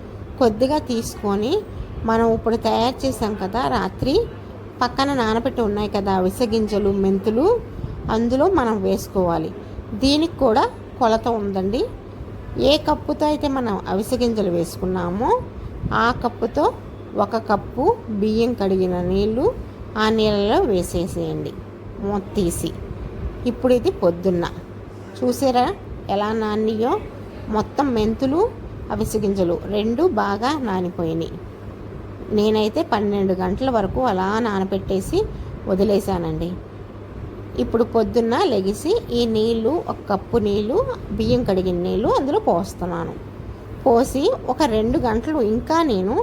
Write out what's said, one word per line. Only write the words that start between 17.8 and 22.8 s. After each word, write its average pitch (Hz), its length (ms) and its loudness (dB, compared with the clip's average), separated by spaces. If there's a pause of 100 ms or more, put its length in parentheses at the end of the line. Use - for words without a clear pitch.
బియ్యం 220 300 2 (100)
కడిగిన 190 340 2 (140)
నీళ్ళు 208 340 2 (600)
ఆ - 20 4 (120)
నీళ్ళలో 214 420 4 (100)
వేసేసేయండి 170 840 -2 (520)
మూత 202 180 -2 (140)
తీసి. 175 340 0 (800)